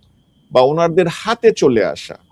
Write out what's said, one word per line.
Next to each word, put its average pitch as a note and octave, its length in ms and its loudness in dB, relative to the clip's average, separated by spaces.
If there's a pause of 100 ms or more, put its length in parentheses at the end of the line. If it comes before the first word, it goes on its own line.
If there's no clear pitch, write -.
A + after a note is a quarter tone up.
(520)
বা B2+ 80 4
ওনাদের E3 480 2
হাতে A3 440 -2
চলে B2 320 0
আসা, - 340 -8 (140)